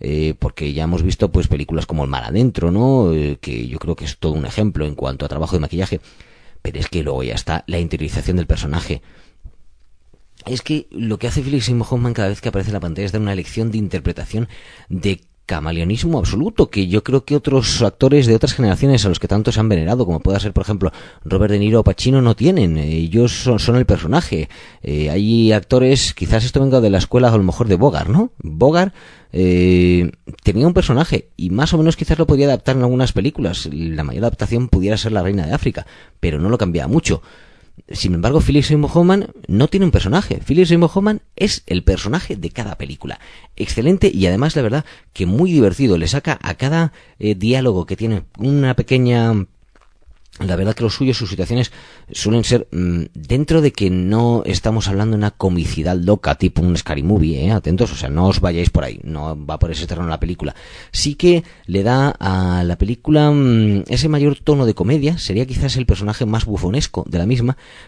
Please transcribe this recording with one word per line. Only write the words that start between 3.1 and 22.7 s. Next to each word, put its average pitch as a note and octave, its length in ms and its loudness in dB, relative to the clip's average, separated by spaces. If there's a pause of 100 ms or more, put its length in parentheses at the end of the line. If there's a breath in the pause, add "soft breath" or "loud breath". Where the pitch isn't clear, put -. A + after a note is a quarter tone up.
Eh, D2 260 -2
que A#1+ 280 -8
yo B1 100 -10
creo E2 180 -6
que - 80 -14
es - 140 -12
todo D#2+ 140 -4
un D2+ 120 -4
ejemplo E2+ 400 -4
en D2 100 -6
cuanto C2+ 300 -8
a C#2+ 40 -8
trabajo D#2 280 -4
de E2 40 0
maquillaje. E2+ 420 -4 (580 soft breath)
Pero - 200 -8
es - 80 -4
que E2 160 -4
luego C2+ 180 -4
ya A#1+ 120 -6
está D#2+ 340 -6
la F2 100 -4
interiorización E2+ 580 -4
del E2+ 120 -2
personaje. D#2 520 -4 (1400 soft breath)
Es B2 160 -6
que - 300 -6
lo G#2+ 260 -4
que A#2+ 120 -6
hace C#3+ 120 -2
Philip C3+ 220 -2
Seymour A#2 260 0
Hoffman A#2+ 260 -2
cada G2+ 140 -2
vez G2+ 120 -6
que - 80 -6
aparece G2 220 -4
en G#2 40 -4
la F#2+ 60 -4
pantalla F2+ 260 -6
es F2+ 60 -4
dar G#2+ 100 -2
una G2+ 140 -2
lección A2+ 340 -4
de A2 80 -4
interpretación G#2 680 -4 (400 loud breath)
de F#2 320 -2 (260)
camaleonismo E2+ 720 -2
absoluto, C3 500 0
que F#2+ 200 -2
yo G#2 140 0
creo B2+ 220 0
que D3 100 -2
otros C3+ 460 0
actores C3+ 460 4
de A2+ 80 6
otras - 180 0
generaciones A#2 540 2
a - 20 2
los E2+ 100 0
que - 100 -6
tanto G#2 220 0
se A2 80 -2
han A2 120 2
venerado, G2 340 0
como E2 160 -2
pueda G2 180 0
ser, G2 140 -4
por G2 100 0
ejemplo, F#2 300 -2 (320 loud breath)
Robert F#2+ 260 0
De G#2 80 2
Niro G#2+ 220 4
o G#2 40 0
Pacino, C3 360 2
no A#2 160 4
tienen. A#2 400 2